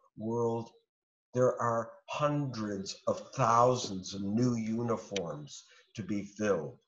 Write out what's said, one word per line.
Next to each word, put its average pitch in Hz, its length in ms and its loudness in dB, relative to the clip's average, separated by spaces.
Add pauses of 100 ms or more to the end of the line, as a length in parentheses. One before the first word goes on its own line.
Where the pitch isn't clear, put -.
(160)
world, 113 540 -2 (640)
there 127 280 2
are 117 300 0 (160)
hundreds 113 1000 -2
of - 280 -2
thousands 113 800 4
of 98 80 -6
new 117 340 2
uniforms 110 1080 -4 (300)
to 113 80 -6
be 101 200 -4
filled - 540 -2 (100)